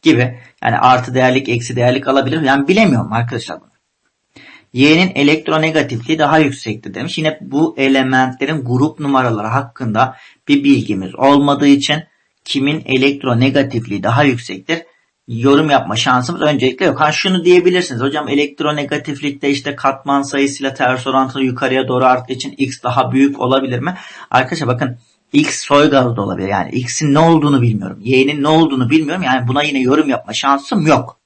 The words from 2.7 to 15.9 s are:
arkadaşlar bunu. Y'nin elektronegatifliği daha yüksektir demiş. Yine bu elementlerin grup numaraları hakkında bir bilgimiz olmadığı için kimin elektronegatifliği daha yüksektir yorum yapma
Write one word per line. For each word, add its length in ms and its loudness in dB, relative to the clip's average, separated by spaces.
arkadaşlar 480 -6
bunu. 100 -20
Y'nin 420 4
elektronegatifliği 1040 0
daha 200 4
yüksektir 540 -4
demiş. 240 -8
Yine 240 -4
bu 360 -2
elementlerin 880 0
grup 360 0
numaraları 480 -2
hakkında 680 -2
bir 160 4
bilgimiz 520 0
olmadığı 520 2
için 360 2
kimin 400 -4
elektronegatifliği 1160 0
daha 200 0
yüksektir 600 -4
yorum 420 2
yapma 260 0